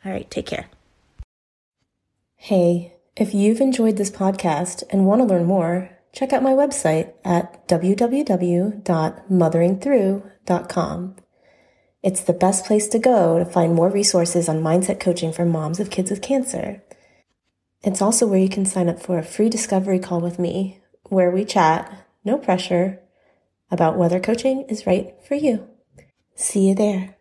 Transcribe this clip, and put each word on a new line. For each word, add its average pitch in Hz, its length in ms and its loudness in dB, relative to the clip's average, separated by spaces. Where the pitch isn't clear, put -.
All 190 60 -8
right, - 180 -10
take - 160 -8
care. - 220 -10
Hey, 175 600 0
if 202 180 -2
you've 214 280 2
enjoyed 240 340 2
this 202 160 -2
podcast 180 800 -2
and 196 160 2
want 208 160 4
to 254 40 4
learn 180 200 2
more, 180 440 0
check 269 220 -4
out 262 100 2
my 269 80 2
website 262 640 0
at 175 440 -2
w 180 280 2
w 240 280 0
w 185 600 0
dot 160 480 -2
mothering 175 480 4
through 202 500 0
dot 175 220 0
com. 180 480 -6
It's 190 200 -2
the 175 120 0
best 185 320 0
place 208 240 0
to 226 100 0
go 185 400 4
to 175 60 0
find 170 280 2
more 170 160 4
resources 175 600 0
on 156 120 -2
mindset 180 380 0
coaching 170 320 -2
for 175 140 -2
moms 165 340 -2
of 202 100 -6
kids 190 220 -4
with 202 100 -6
cancer. 254 600 -4
It's 196 200 -2
also 220 260 2
where 190 120 2
you 190 100 2
can 190 160 -2
sign 180 240 0
up 170 120 -6
for 180 160 -4
a 160 60 -4
free 214 240 -2
discovery 196 520 -2
call 180 200 -4
with 175 200 -6
me, 190 420 -4
where 180 280 2
we 190 140 0
chat, 165 600 0
no 226 120 0
pressure, 185 600 -2
about 170 260 0
whether 180 220 2
coaching 262 500 -2
is 214 160 -8
right 190 300 -2
for 285 100 -4
you. 277 320 -2
See - 320 0
you 196 80 4
there. 190 460 -2